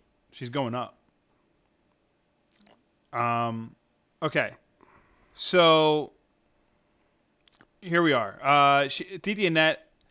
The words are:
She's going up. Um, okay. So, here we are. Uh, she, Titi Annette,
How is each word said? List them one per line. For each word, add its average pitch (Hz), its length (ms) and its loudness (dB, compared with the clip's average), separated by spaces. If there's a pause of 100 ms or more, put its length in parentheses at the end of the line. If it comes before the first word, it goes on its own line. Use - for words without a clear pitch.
(320)
She's 123 180 -14
going 123 240 -6
up. 120 240 -10 (2250)
Um, 117 600 -4 (460)
okay. 143 300 -4 (840)
So, 156 800 2 (1700)
here 175 200 0
we 156 120 2
are. 107 280 -2
Uh, 139 460 4
she, - 160 -8 (160)
Titi 202 260 -4
Annette, 160 400 0 (260)